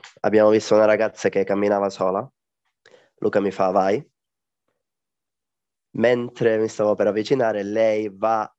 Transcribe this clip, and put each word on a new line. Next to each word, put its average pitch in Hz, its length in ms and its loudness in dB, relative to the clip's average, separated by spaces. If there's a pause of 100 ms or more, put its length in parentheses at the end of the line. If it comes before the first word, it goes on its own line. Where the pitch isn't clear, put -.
(220)
Abbiamo 107 280 4
visto 107 260 2
una 107 100 6
ragazza 107 440 0
che 98 140 -2
camminava 101 460 0
sola. 95 380 -4 (880)
Luca 104 220 0
mi 98 120 -2
fa, 95 200 -2
"Vai." 98 340 0 (1900)
Mentre 120 640 0
mi 110 100 0
stavo 104 280 0
per 101 120 0
avvicinare, 107 540 -2
lei 107 500 -2
va 107 480 -4